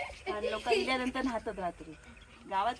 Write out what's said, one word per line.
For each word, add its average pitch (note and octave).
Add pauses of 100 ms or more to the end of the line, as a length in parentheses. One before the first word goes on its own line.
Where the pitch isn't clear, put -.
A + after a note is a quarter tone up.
(260)
कारण F#4+
लोक -
इल्यानंतर B3+
न्हातात A3+
रात्री. E3 (580)
गावात G3+